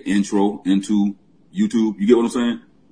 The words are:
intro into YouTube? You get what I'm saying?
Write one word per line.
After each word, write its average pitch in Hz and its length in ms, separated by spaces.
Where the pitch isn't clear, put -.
intro 101 600
into 101 520
YouTube? 107 460
You 101 80
get 117 80
what 117 80
I'm 117 60
saying? 120 300